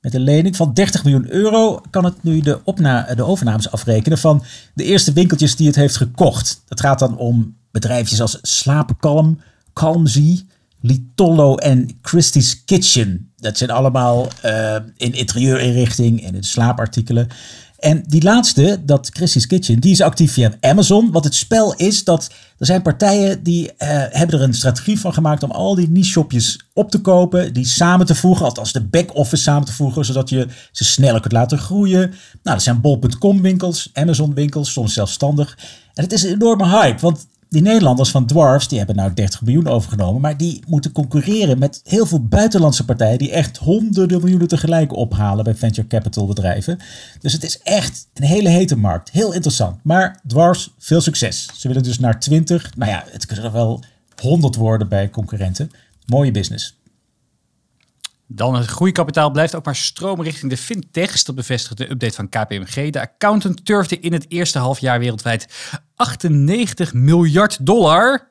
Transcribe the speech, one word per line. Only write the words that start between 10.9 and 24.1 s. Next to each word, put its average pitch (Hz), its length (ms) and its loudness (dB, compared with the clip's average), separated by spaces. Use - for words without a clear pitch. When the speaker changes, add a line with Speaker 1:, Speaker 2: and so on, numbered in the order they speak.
Speaker 1:
en 127 460 0
Christie's - 600 0
Kitchen. 110 720 0
Dat 107 220 -6
zijn 123 120 -4
allemaal, 123 580 2
eh, 110 340 -2
in 120 160 -4
interieurinrichting 120 1120 0
en 92 100 -8
in 98 80 -8
slaapartikelen. 117 840 -2
En 156 300 2
die 151 160 4
laatste, 208 600 2
dat 143 280 0
Christie's 175 340 0
Kitchen, 180 340 2
die 180 120 4
is 170 80 4
actief 156 320 2
via 113 180 2
Amazon. 196 500 4
Wat 156 140 0
het 143 100 -2
spel 220 400 0
is, 202 300 0
dat 165 260 0
er 131 80 -2
zijn 185 160 2
partijen 196 600 0
die, 170 300 -2
eh, 147 160 -6